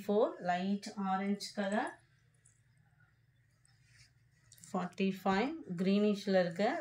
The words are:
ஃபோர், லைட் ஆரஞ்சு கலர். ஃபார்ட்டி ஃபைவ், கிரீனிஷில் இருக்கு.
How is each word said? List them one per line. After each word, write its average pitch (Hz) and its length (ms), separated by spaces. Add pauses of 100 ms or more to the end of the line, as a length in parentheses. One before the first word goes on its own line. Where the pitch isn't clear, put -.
ஃபோர், 220 260 (220)
லைட் 196 380 (220)
ஆரஞ்சு 196 380 (100)
கலர். 208 300 (2750)
ஃபார்ட்டி 190 400 (100)
ஃபைவ், 202 320 (280)
கிரீனிஷில் 196 640
இருக்கு. 175 260 (140)